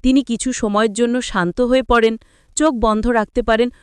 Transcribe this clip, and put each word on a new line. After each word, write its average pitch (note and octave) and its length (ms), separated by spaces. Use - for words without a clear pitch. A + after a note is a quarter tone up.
তিনি C4 200
কিছু A#3+ 300
সময়ের G#3+ 400
জন্য A#3 300
শান্ত F3+ 380
হয়ে B3 220
পড়েন, A3+ 340
চোখ D4+ 200
বন্ধ A3 320
রাখতে A#3 360
পারেন A#3 280